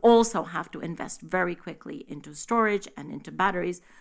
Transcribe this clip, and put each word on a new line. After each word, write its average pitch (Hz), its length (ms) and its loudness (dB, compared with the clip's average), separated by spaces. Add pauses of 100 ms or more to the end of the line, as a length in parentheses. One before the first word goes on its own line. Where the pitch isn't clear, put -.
also 226 420 6
have 165 280 -8
to 156 80 -10
invest 165 420 -8
very 175 320 -2
quickly - 540 -14
into 147 260 -14
storage 214 540 0 (100)
and 143 140 -12
into 147 200 -12
batteries 180 500 -2 (200)